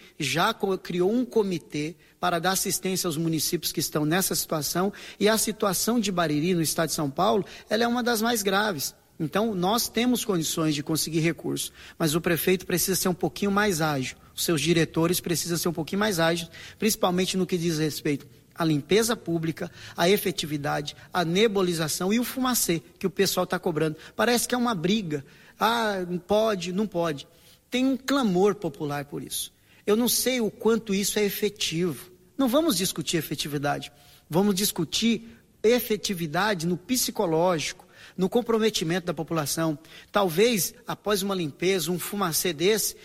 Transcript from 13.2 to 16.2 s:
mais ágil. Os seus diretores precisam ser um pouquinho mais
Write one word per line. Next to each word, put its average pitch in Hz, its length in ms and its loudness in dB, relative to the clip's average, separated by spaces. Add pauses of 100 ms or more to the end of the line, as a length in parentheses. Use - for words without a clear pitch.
mais 196 300 2
ágil. 143 340 -2 (180)
Os - 120 -4
seus 160 160 2
diretores 165 580 2
precisam 170 380 -2
ser 170 100 -2
um 165 60 0
pouquinho 170 260 -4
mais 202 220 0